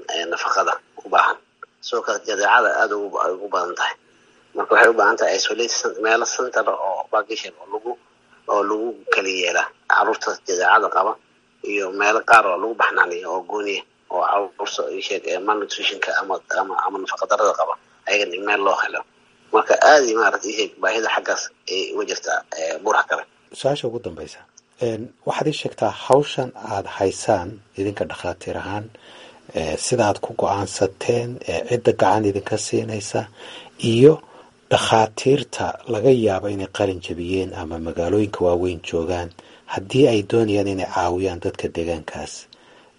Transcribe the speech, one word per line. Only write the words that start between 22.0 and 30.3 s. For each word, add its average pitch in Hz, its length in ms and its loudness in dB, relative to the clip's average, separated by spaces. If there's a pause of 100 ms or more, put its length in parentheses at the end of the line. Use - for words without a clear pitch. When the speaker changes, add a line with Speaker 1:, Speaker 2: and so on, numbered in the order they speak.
Speaker 1:
jirtaa, - 340 -4 (180)
eh, 80 220 -4
Buuraha 101 280 2
Kaba. - 160 -4 (300)
Speaker 2:
Su-aasha 139 340 -2
ugu 117 120 -4
dambeysa, 82 400 -12 (420)
en, 113 200 -2 (240)
waxaad 147 220 -2
ii 151 60 0
sheegtaa - 400 -2
hawshan 135 560 2 (160)
aad 101 200 -4
haysaan 98 640 0 (280)
idinka 101 280 -4
dhakhaatiir 87 520 -8
ahaan, 98 280 -6 (680)
eh, 78 240 -4
sida 120 280 0
aad 101 160 0
ku - 120 -8